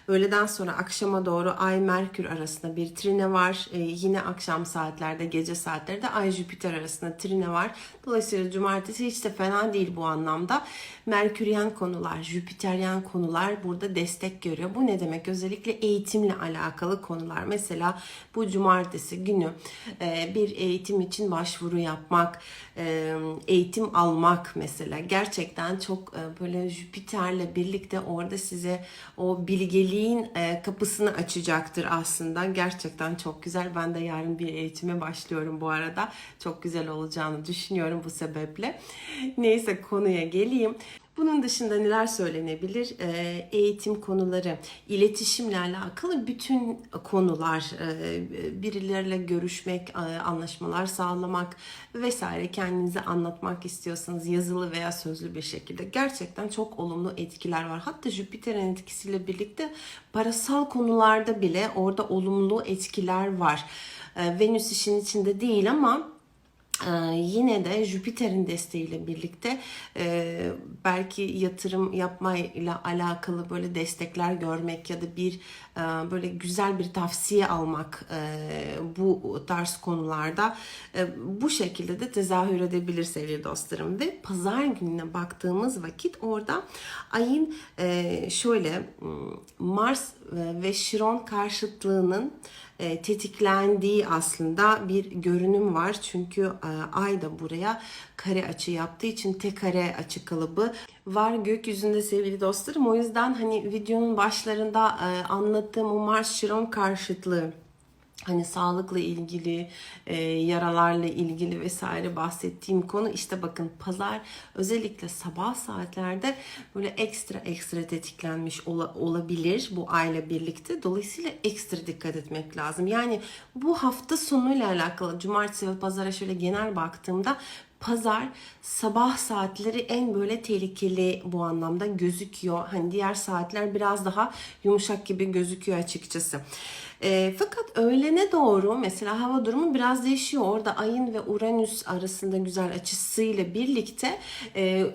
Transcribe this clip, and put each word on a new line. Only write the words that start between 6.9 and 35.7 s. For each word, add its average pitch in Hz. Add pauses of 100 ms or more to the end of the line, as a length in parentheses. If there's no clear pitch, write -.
trine 190
var. 180 (320)
Dolayısıyla 214
cumartesi 196
hiç 233
de 202
fena 202
değil 180
bu 165
anlamda. 160 (420)
Merküryen 214
konular, 170
Jüpiteryen 185 (100)
konular 180
burada 185
destek 180
görüyor. 170
Bu 254
ne 196
demek? 165
Özellikle 185
eğitimle 208
alakalı 165
konular. 165
Mesela 190 (360)
bu 220
cumartesi 185
günü, 185 (500)
e, 170
bir 202
eğitim 185
için 185
başvuru 175
yapmak, 170 (340)
e, 160 (320)
eğitim 180
almak 170
mesela. 151
Gerçekten 185
çok, 190
e, 165
böyle 180
Jüpiter'le 180
birlikte 190
orada 180
size 180 (320)
o 180
bilgeliğin, 190
e, 170
kapısını 202
açacaktır 170
aslında. 165
Gerçekten 180
çok 160
güzel. 175
Ben 170
de 165
yarın 165
bir 170
eğitime 160
başlıyorum 156
bu 160
arada. 165 (260)